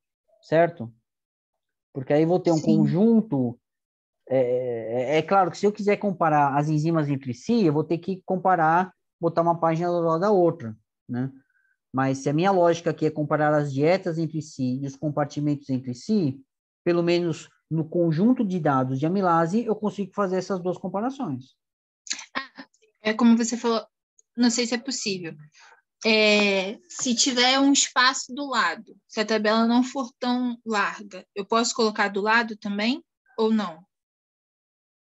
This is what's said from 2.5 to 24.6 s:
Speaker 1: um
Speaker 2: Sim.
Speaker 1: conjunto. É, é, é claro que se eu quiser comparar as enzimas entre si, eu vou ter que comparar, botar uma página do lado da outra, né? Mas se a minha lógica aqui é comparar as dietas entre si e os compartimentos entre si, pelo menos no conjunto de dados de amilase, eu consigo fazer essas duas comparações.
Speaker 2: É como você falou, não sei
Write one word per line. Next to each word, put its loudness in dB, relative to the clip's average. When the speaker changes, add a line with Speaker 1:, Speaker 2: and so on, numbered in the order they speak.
Speaker 1:
um 4
Speaker 2:
Sim. 4
Speaker 1:
conjunto. 2
É, 2
é, -2
é 2
claro 2
que -14
se -2
eu 2
quiser -2
comparar 2
as 0
enzimas 0
entre -4
si, 0
eu 4
vou 0
ter -4
que -8
comparar, 2
botar 0
uma 0
página 0
do 0
lado 0
da 2
outra, 2
né? -6
Mas -2
se -4
a 0
minha 2
lógica 2
aqui -4
é 0
comparar 0
as 0
dietas 0
entre -4
si -4
e -6
os -12
compartimentos -4
entre -4
si, -2
pelo 0
menos 0
no -2
conjunto 2
de -2
dados 0
de -2
amilase, 0
eu -2
consigo -6
fazer -2
essas -4
duas -4
comparações. -8
Speaker 2:
É -2
como 6
você 0
falou, -2
não 4
sei 0